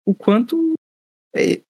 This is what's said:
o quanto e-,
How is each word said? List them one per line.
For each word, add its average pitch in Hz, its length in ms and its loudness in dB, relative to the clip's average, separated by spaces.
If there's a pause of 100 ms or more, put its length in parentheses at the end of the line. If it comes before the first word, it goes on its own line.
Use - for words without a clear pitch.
o 196 80 0
quanto 320 600 0 (600)
e-, - 340 0